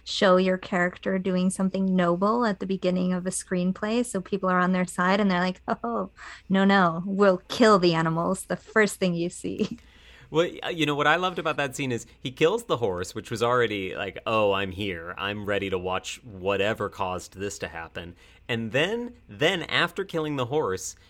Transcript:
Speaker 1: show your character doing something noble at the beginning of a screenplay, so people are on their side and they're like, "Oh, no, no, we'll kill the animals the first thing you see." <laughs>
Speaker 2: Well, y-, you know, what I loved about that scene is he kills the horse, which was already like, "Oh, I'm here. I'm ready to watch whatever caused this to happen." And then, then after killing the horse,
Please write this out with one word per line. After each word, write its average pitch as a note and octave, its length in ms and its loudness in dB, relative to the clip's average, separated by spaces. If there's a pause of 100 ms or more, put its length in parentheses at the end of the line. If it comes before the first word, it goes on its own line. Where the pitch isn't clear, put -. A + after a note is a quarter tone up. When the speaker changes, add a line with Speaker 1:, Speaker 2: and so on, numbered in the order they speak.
Speaker 1:
show F#3 320 4
your F#3 220 4
character F#3 600 -2
doing F#3 320 0
something F#3+ 460 0
noble F#3 500 2
at G3+ 140 -2
the G3 60 -6
beginning F#3 480 0
of F3+ 120 -4
a F#3 40 -2
screenplay, F#3+ 760 -2
so G3 140 -6
people F#3+ 300 -2
are F3+ 100 4
on F3+ 140 4
their F#3 100 2
side F#3 380 2
and G3 100 4
they're F3 80 2
like, F#3 220 -2 (200)
"Oh, A3 280 -6 (400)
no, F#3+ 160 4
no, F3+ 400 4
we'll G3 420 4
kill G#3+ 320 6
the F3 140 4
animals E3 500 0
the F3+ 140 -6
first - 380 0
thing F3+ 180 0
you E3+ 160 -2
see." G3 540 -6
<laughs> - 60 -20 (420)
Speaker 2:
Well, E3 180 2 (140)
y-, C#3+ 80 -6
you D#3 160 0
know, D3 80 0
what D3 100 0
I D3+ 120 4
loved F3+ 200 -2
about D#3 200 -4
that C#3+ 180 -4
scene C3 160 -4
is A#2 160 -4 (120)
he C3 120 -8
kills F#3 320 2
the D#3 140 0
horse, F#2 360 -2
which G#2+ 160 -10
was A2+ 140 -2
already G#2+ 520 0
like, F#2 300 -6
"Oh, G#2+ 280 4
I'm F#2+ 180 0
here. F2 480 -6
I'm G#2 260 -6
ready G2 240 -2
to F#2+ 80 -2
watch F#2 460 -4
whatever G2 680 0
caused F#2 480 -6
this G2 220 -8
to F2 80 -8
happen." E2 480 -12 (340)
And A2+ 220 -4
then, G#3+ 420 -2 (160)
then D#3+ 340 0
after E3+ 400 -2
killing D#3 320 -4
the B2+ 120 -2
horse, A#2 480 -4 (140)